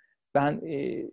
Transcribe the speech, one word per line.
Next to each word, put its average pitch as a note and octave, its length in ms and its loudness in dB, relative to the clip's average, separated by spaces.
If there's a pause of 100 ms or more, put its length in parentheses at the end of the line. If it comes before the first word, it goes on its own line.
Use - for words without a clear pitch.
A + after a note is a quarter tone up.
(340)
ben, C#3+ 320 4
e, D#3+ 100 -4 (360)